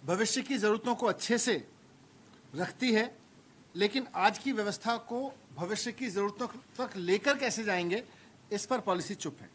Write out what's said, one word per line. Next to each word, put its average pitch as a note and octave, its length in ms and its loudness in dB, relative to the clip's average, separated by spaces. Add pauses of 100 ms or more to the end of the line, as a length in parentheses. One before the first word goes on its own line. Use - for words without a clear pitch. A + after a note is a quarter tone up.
भविष्य G3+ 380 2
की C4+ 160 -2
ज़रूरतों A3 380 2
को A#3+ 100 -2
अच्छे A3 320 2
से A3+ 180 4 (1000)
रखती F3+ 380 0
है, A3 240 2 (580)
लेकिन G#3 400 2
आज F#3 220 4
की C4+ 140 -2
व्यवस्था A3+ 460 0 (100)
को A#3+ 140 -4 (340)
भविष्य G3+ 360 -4
की B3 180 -6
ज़रूरतों G3+ 380 -2 (300)
तक A3+ 200 -6
लेकर G3+ 400 2
कैसे A3+ 260 -2
जाएंगे, F#3 400 0 (480)
इस G#3 140 -2
पर B3+ 160 0
policy F#3 340 0
चुप - 260 -8
है। G2 140 -18